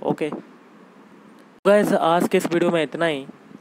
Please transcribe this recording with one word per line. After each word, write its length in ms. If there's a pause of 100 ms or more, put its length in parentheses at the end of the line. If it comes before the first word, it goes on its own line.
okay 260 (1400)
Guys, 280
आज 360
के 100
इस 140
video 180
में 120
इतना 240
ही। 200 (340)